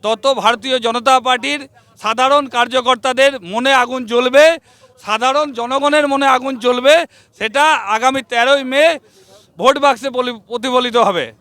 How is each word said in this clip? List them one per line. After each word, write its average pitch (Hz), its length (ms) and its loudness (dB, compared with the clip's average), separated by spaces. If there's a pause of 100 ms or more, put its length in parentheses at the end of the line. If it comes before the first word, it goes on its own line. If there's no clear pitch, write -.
তত 220 260 -2
ভারতীয় 247 520 0
জনতা 240 400 0
পার্টির 262 480 -4 (300)
সাধারণ 262 500 0
কার্যকর্তাদের 254 920 0
মনে 220 340 -2
আগুন 254 320 0
জ্বলবে, 254 520 4 (480)
সাধারণ 262 480 -2
জনগণের 277 540 0
মনে 277 180 -2
আগুন 262 340 0
জ্বলবে। 247 460 2 (320)
সেটা 220 260 -2 (100)
আগামী 233 480 -2
তেরোই 262 420 0
মে 285 360 0 (580)
ভোট 254 200 2
বাক্সে 269 320 0
পলি-, 247 380 -4
প্রতিফলিত 240 500 -2
হবে। 175 440 0